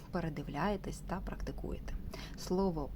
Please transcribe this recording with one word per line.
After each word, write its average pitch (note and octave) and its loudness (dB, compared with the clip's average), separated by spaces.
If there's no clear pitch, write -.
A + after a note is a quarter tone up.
передивляєтесь E3 0
та F3+ 0
практикуєте. - -2
Слово F3+ 4